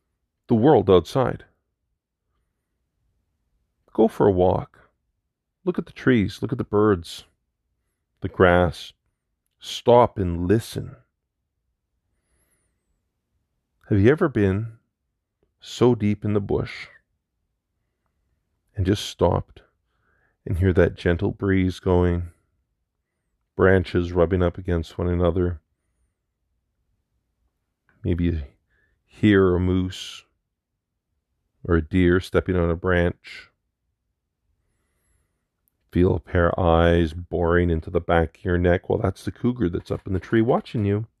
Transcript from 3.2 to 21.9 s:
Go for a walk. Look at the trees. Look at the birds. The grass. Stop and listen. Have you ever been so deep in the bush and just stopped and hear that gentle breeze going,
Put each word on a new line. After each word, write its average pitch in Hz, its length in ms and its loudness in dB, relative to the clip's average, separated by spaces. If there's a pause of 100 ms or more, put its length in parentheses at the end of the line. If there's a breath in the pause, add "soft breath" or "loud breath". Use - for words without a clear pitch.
Go 220 140 4
for - 180 -2
a 104 60 6
walk. - 580 -2 (760)
Look 180 120 -4
at 175 80 -6
the - 60 -20
trees. 117 500 -2
Look 101 100 -8
at 120 60 -6
the 113 60 -8
birds. 104 640 -2 (960)
The 98 80 -8
grass. 90 640 2 (680)
Stop - 580 2
and 87 300 -4
listen. 107 480 -4 (3000)
Have 107 100 2
you 107 100 6
ever 160 180 2
been 110 520 -2 (840)
so - 320 0
deep 104 300 -2
in 104 80 -4
the 104 80 0
bush - 480 -6 (1900)
and 95 80 -2
just 98 200 0
stopped - 560 -4 (840)
and 95 120 -6
hear 95 140 2
that 85 240 2
gentle 87 360 -2
breeze 95 500 -2
going, 87 480 0 (1300)